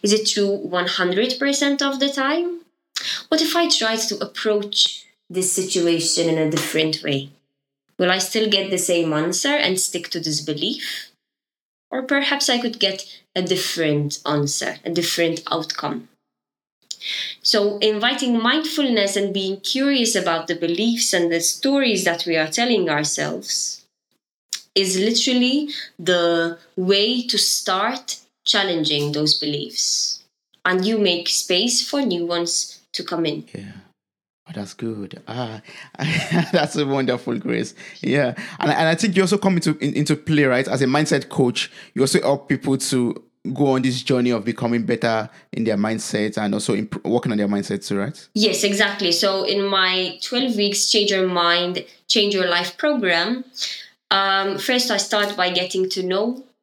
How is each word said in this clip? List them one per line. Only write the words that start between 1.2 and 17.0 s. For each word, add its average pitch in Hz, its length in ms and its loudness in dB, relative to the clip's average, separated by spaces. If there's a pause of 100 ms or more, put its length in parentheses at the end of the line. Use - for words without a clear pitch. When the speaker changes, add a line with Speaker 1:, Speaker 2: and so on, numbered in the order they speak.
Speaker 1:
percent 277 440 2
of 269 180 -2
the 277 80 2
time? 330 520 0 (680)
What 311 140 2
if 320 120 0
I 339 140 4
tried 226 400 2
to 202 100 -4
approach - 880 0 (260)
this 185 220 0
situation 170 760 0
in 160 100 2
a 156 120 2
different 156 520 0
way? 139 280 -4 (680)
Will 180 120 2
I 185 80 2
still 214 320 0
get 196 200 0
the 185 80 0
same 170 340 2
answer 175 360 0
and 190 300 2
stick - 320 -4
to 170 100 -4
this 156 200 -2
belief? - 720 -6 (800)
Or 262 120 -4
perhaps 277 460 0
I 247 100 2
could 233 200 -4
get 190 260 -2 (300)
a 185 80 -2
different 151 840 0
answer, 143 580 -2
a 170 60 -4
different 165 600 -2
outcome. - 580 -6 (1300)